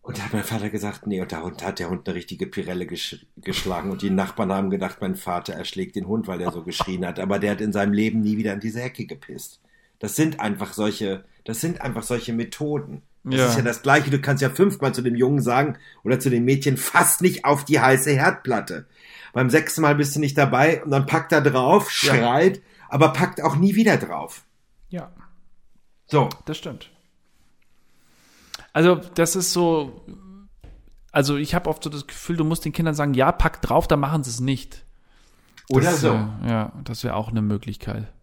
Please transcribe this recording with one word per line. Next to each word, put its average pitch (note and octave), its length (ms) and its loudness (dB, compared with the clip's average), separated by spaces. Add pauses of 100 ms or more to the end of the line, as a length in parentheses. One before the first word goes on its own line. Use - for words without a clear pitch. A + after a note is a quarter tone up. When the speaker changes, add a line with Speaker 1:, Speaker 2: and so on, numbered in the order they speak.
Speaker 1:
Und G2 140 -10
da G2+ 60 -8
hat G#2 100 -8
mein G#2 100 -2
Vater G#2 280 -6
gesagt, G#2 340 -8
nee, G2 160 -4
und F2 100 -8
da D#2+ 120 -8
Hund, F2+ 200 -10
hat F#2+ 140 -6
der F2 140 -6
Hund F2+ 160 -6
eine F2 80 -6
richtige F2+ 320 -8
Pirelle F2+ 400 -8
gesch-, - 360 -12 (140)
geschlagen. F#2+ 540 -6
Und F#2+ 100 -8
die G2+ 80 -2
Nachbarn F#2+ 420 -2
haben G2 200 -2
gedacht, F#2+ 280 -4
mein F#2+ 160 -4
Vater F2 380 -6
erschlägt F2+ 420 -8
den F#2 120 -6
Hund, A2 200 -4
weil F2+ 120 -6
der F2+ 120 -4
so E2+ 120 -12
geschrien F2+ 420 -6
hat. F2 140 -8
Aber G2 180 -2
der G2+ 140 0
hat G2+ 100 -4
in G#2+ 100 -2
seinem G2+ 220 0
Leben A2 280 0
nie G#2 160 0
wieder G#2+ 160 -2
an G2+ 60 -6
diese A2 220 -6
Hecke B2 240 -10
gepisst. - 540 -16 (400)
Das G#2 160 -8
sind D3+ 240 0
einfach G#2 340 -6
solche, G2+ 500 -4 (200)
das A2+ 180 -8
sind E3+ 200 -4
einfach A#2 200 -6
solche A#2 320 -4
Methoden. C#3+ 680 -6 (200)
Das C3 120 -4
Speaker 2:
Ja. B2+ 140 4
Speaker 1:
ist A#2 80 2
ja C3 40 2
das A#2 220 -2
Gleiche. C#3+ 260 4
Du C3+ 100 2
kannst C#3 220 0
ja C3 80 2
fünfmal F3+ 460 2
zu B2 80 -4
dem A#2+ 120 0
Jungen C3 280 2
sagen C3+ 340 2 (260)
oder B2+ 160 2
zu C3 120 2
dem A#2+ 140 2
Mädchen, C#3 320 2
„Fass - 440 2
nicht F3 240 2
auf C#3+ 180 4
die C#3+ 160 2
heiße C3+ 320 6
Herdplatte.“ C3 760 0 (460)
Beim B2 180 2
sechsten D#3+ 320 2
Mal D3 100 6
bist D3 220 0
du D3+ 40 0
nicht C#3+ 160 0
dabei C#3+ 480 4
und D3+ 60 -6
dann C#3 160 2
packt D#3 260 0
er D#3 100 6
drauf, C3 500 4 (100)
Speaker 2:
Ja. C#3 140 4
Speaker 1:
schreit, C3+ 460 4 (280)
aber C#3 240 6
packt F3 300 0
auch D3+ 120 2
nie F#3 200 4
wieder G#3+ 220 6
drauf. E2 460 -8 (460)
Speaker 2:
Ja. E3+ 220 -12 (960)
Speaker 1:
So. C#3 220 2 (160)
Speaker 2:
Das D#3 120 -8
stimmt. - 320 -14 (1800)
Also, E3+ 220 6
das E3 400 0
ist F3+ 180 -2
so, D#3+ 480 0 (1120)
also C#3+ 260 2
ich D3 160 -4
hab F3 140 -2
oft D#3 160 -4
so D#3 60 -6
das C#3+ 180 -12
Gefühl, - 300 -6
du D#3+ 80 0
musst D#3+ 200 -2
den D#3 80 -4
Kindern D#3+ 220 0
sagen, D3 180 0
„Ja, C3 180 4
pack - 300 0
drauf“, D3 260 2
dann D3+ 120 4
machen C#3+ 240 0
sie C3 60 -8
es A#2 100 -8
nicht. C3 440 -4 (840)
Speaker 1:
Oder C3+ 220 4
Speaker 2:
Das, D#3 100 2
Speaker 1:
so. C3+ 120 4
Speaker 2:
äh, A2 360 -2
ja, A2 220 -2 (120)
das A#2+ 200 -10
wär - 140 -4
auch G#2+ 120 -4
eine A2 120 0
Möglichkeit. G#2 680 -4 (160)